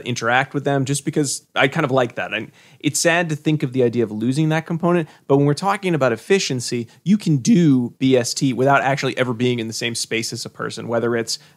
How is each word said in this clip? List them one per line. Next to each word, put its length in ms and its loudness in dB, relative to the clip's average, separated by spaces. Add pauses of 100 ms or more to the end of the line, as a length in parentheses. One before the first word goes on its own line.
interact 480 0
with 120 -4
them, 200 0
just 180 -4
because 520 -4
I 120 4
kind 160 -2
of 60 -2
like 240 0
that. 180 -8
And 200 -8 (280)
it's 200 -2
sad 300 2
to 60 -4
think 280 -2
of 100 -6
the 80 0
idea 220 2
of 80 -2
losing 380 0
that 180 -2
component, 420 0 (180)
but 100 4
when 100 4
we're 80 2
talking 400 -2
about 160 2
efficiency, 760 -2 (160)
you 140 4
can 200 2
do 600 4
B 180 2
S 200 0
T 180 0
without 300 4
actually 340 -2
ever 160 0
being 240 0
in 80 -6
the 80 -8
same 220 -6
space 360 -4
as 140 -10
a 40 -12
person, 380 -10
whether 280 0
it's 240 -4 (180)